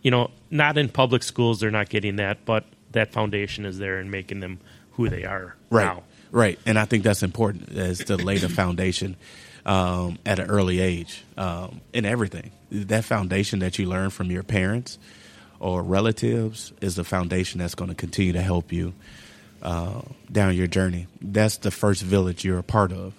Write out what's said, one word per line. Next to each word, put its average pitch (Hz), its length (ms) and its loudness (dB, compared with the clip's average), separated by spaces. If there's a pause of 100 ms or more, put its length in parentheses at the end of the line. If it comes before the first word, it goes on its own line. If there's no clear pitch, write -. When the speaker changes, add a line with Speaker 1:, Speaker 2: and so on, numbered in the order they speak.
Speaker 1:
you 127 100 4
know, 123 200 2 (180)
not 147 280 4
in 147 100 4
public 127 360 4
schools, 117 360 2
they're 107 120 0
not 104 180 0
getting 104 260 -2
that, 101 300 -4
but 110 180 0 (280)
that 110 200 0
foundation 104 540 -2
is 95 120 -8
there 95 220 -4
and 95 100 -10
making 98 300 -8
them 92 200 -10 (340)
who 113 160 0
they 92 160 -6
are 92 300 -8 (140)
Speaker 2:
Right. 110 160 6
Speaker 1:
now. 90 180 -4 (280)
Speaker 2:
Right. 107 340 4
And 107 140 4
I 107 60 4
think 107 180 2
that's 107 180 4
important, 101 480 -2
is 92 360 -4
to 98 120 0
lay 95 220 0
the 87 100 0
<coughs> 85 140 0
foundation, 92 520 -2 (500)
um, 90 600 0
at 98 140 0
an 90 100 -4
early 92 300 2
age, 87 440 -2 (140)
um, 90 440 -6 (120)
in 113 120 0
everything. 101 440 -2 (220)
That 104 320 0
foundation 98 560 0
that 92 180 -2
you 98 100 0
learn 92 220 -2
from 90 220 -6
your 90 100 -4
parents 104 560 -2 (640)
or 90 240 -2
relatives 110 880 0 (100)
is 95 140 0
the 90 80 -2
foundation 90 560 -2
that's 87 160 -4
gonna 90 180 -6
continue 90 400 0
to 87 80 0
help 87 300 0
you, 87 220 -4 (680)
uh, 87 400 -6 (300)
down 95 240 4
your 90 120 2
journey. 90 380 0 (160)
That's 107 360 2
the 104 140 -2
first 101 300 0
village 92 420 2
you're 92 160 0
a 87 40 -6
part 101 280 2
of. 92 280 -10